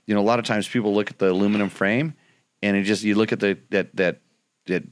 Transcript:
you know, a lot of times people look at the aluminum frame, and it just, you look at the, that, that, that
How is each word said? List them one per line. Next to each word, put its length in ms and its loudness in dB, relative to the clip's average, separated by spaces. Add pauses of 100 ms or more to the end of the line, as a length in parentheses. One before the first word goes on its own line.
you 80 0
know, 60 2
a 20 2
lot 160 2
of 80 -4
times 220 -2
people 260 0
look 160 -2
at 80 -20
the 120 2
aluminum 380 2
frame, 460 -2 (480)
and 140 2
it 80 0
just, 180 0
you 140 0
look 160 2
at 80 -4
the, 180 0 (120)
that, 260 -2
that, 240 0 (460)
that 260 -2